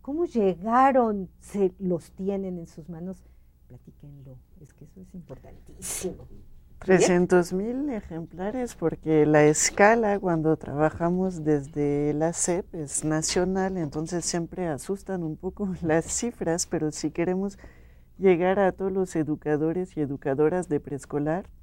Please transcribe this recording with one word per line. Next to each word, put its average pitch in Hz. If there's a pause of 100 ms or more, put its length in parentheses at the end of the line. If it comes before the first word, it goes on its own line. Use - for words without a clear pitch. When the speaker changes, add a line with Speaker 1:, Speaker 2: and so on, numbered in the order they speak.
Speaker 1:
¿Cómo 311
llegaron? 220 (100)
¿Se 190
los 180
tienen 190
en 165
sus 165
manos? 180 (440)
Platíquenlo, 139 (240)
es 139
que 143
eso 185
es 180
importantísimo. - (520)
Speaker 2:
Trescientos 180
mil 247
ejemplares, 202
porque 156
la 151
escala 202
cuando 160
trabajamos 170
desde 147
la 160
sep -
es 151
nacional, 185
entonces 160
siempre 170
asustan 180
un 156
poco 190
<laughs> 151
las 160
cifras, 175
pero 151
si 151
queremos 185 (600)
llegar 185
a 185
todos 190
los 190
educadores 156
y 151
educadoras 147
de 147
preescolar 147 (140)